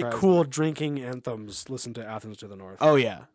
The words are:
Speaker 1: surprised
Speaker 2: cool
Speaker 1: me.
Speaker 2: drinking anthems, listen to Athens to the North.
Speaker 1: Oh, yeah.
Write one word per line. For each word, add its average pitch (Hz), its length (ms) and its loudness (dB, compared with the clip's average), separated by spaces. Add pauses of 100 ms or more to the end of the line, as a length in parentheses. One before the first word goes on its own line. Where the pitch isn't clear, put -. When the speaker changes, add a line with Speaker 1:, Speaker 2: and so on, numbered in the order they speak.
Speaker 1:
surprised - 160 -2
Speaker 2:
cool 180 240 6
Speaker 1:
me. 139 40 -8
Speaker 2:
drinking 151 520 -2
anthems, 120 680 -8
listen 123 260 -6
to 117 120 -10
Athens 110 300 -10
to 107 100 -16
the 98 80 -16
North. 95 240 -16
Speaker 1:
Oh, 156 160 8
yeah. 113 280 2 (120)